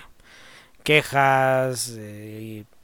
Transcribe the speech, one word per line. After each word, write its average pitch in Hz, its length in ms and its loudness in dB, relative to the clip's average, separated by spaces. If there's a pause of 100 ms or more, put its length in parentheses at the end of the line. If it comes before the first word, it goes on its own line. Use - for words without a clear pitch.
(840)
quejas, 131 1120 2
eh, 107 680 -14 (180)